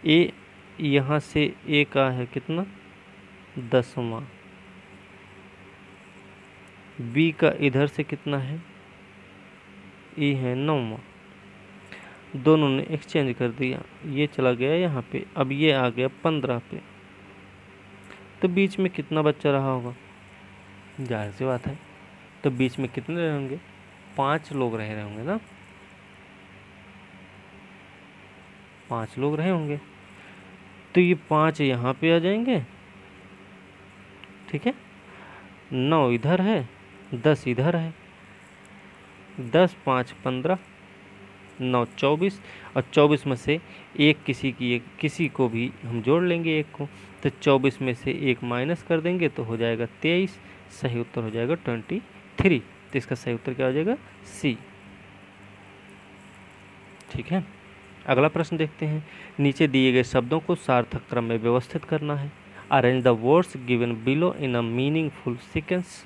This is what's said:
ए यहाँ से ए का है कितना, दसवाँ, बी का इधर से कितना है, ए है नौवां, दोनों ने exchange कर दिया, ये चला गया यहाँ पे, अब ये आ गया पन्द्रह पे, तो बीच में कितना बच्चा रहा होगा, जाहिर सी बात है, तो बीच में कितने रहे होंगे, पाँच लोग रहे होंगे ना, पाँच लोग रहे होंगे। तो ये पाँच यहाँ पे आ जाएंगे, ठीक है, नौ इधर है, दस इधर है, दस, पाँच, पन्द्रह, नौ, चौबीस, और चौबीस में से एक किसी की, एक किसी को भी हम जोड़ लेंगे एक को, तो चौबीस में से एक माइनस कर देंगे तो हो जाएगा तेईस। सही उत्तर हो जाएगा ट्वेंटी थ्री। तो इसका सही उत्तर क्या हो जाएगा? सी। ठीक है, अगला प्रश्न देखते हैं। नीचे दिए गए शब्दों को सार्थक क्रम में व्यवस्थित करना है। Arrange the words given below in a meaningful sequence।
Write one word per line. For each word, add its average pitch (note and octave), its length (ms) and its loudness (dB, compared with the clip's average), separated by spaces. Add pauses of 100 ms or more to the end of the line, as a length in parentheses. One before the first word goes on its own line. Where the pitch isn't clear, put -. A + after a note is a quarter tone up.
ए E3 260 6 (480)
यहाँ C#3+ 400 2
से - 320 0 (160)
ए D3 240 4
का C3+ 180 4
है B2+ 160 -4
कितना, D#3+ 380 -6 (1040)
दसवाँ, B2 580 -2 (2750)
बी D3 260 2 (100)
का D#3+ 100 6 (100)
इधर C#3 260 2
से C#3+ 180 -4
कितना C#3+ 340 -6
है, C#3 220 -6 (1600)
ए C#3+ 160 2
है B2+ 200 -2
नौवां, C3 440 -2 (1400)
दोनों D#3 260 6
ने C3+ 220 0
exchange D3 460 -2
कर B2 140 0
दिया, B2+ 320 -4 (240)
ये D3 200 0
चला C3 260 2
गया B2+ 220 0
यहाँ D#3+ 280 0 (100)
पे, C3+ 120 -6 (120)
अब C3+ 160 0
ये D3+ 200 4
आ B2+ 160 2
गया B2 200 0 (160)
पन्द्रह C3 340 0 (120)
पे, A2 100 -10 (1600)
तो F#3+ 60 2
बीच F#3+ 300 0
में F#3 140 0
कितना D#3 300 -2
बच्चा D3+ 280 2
रहा C3+ 200 2
होगा, B2 240 -4 (1040)
जाहिर G#2+ 320 -4
सी C3 120 -8
बात B2+ 220 -2
है, C#3 120 -8 (680)
तो D3 60 2
बीच B2+ 280 0
में C3 120 -2
कितने D#3 260 -8
रहे E3 180 -2
होंगे, C#3 260 -6 (560)
पाँच D3 360 -2
लोग B2 240 -2
रहे G#2+ 260 -6
होंगे G#2 200 -10
ना, F#3 160 -4 (3500)
पाँच A2+ 280 -6
लोग D3 180 -2
रहे E3 140 0
होंगे। D3 300 -2 (1160)
तो F3+ 40 8
ये F3+ 120 6 (160)
पाँच D#3 300 2
यहाँ B2+ 340 0
पे D#3+ 160 0
आ E3+ 80 6
जाएंगे, G#3+ 400 0 (1900)
ठीक C#3+ 160 -6
है, B3+ 60 0 (1000)
नौ C3 380 4
इधर C3+ 300 2
है, F#3 280 0 (480)
दस D3 320 2
इधर C3+ 280 0
है, E3 160 -4 (1600)
दस, F3 240 4 (100)
पाँच, B2+ 240 0 (140)
पन्द्रह, C3 340 -2 (1000)
नौ, B2 240 2 (140)
चौबीस, D#3+ 420 0 (360)
और C3 60 2 (120)
चौबीस D3 320 6
में C3+ 100 0
से D3 220 -2 (400)
एक D3 260 4
किसी C3+ 280 -4
की, A#2+ 200 -2
एक A#2 140 -4 (140)
किसी D#3 280 -2
को B2+ 200 0
भी A#2 220 -2 (140)
हम A#2 180 -4
जोड़ D3+ 220 4
लेंगे E3 340 0
एक D3+ 140 -4
को, D3 160 -10 (340)
तो C#3+ 100 0
चौबीस C3+ 500 2
में B2+ 120 -2
से C3 180 -6 (180)
एक A#2 140 -2
माइनस B2+ 380 -2
कर E3 180 0
देंगे F3 280 0
तो C3+ 140 -6
हो A#2 140 -6
जाएगा A#2 300 0 (160)
तेईस। F3+ 360 0 (340)
सही A#2+ 280 -4
उत्तर A#2 220 -6
हो A2 80 -4
जाएगा A#2+ 240 -2
ट्वेंटी C3 460 -6 (380)
थ्री। F3 200 4
तो - 400 -8
इसका B2 180 -4
सही A#2+ 180 -6
उत्तर B2 200 -6
क्या C3 120 -2
हो C3 60 0
जाएगा? E3+ 240 0 (280)
सी। - 320 -4 (2500)
ठीक B2 140 -6
है, F3+ 180 -2 (600)
अगला C3+ 220 4
प्रश्न E3 280 -2
देखते D#3 300 -2
हैं। D3+ 180 -2 (360)
नीचे C#3+ 280 4
दिए C3 240 4
गए B2+ 100 4
शब्दों B2+ 380 0
को F3 160 -2
सार्थक B2 540 0
क्रम A#2+ 140 0
में A#2 140 -2
व्यवस्थित B2 460 0
करना D3+ 320 -4
है। C#3+ 140 -6 (420)
Arrange B2+ 300 4
the B2 160 6
words D3 380 2 (100)
given A#2+ 260 0 (140)
below D#3 320 2
in B2+ 180 -2
a A#2 120 0
meaningful C3+ 680 -2 (100)
sequence। F3+ 460 -4 (140)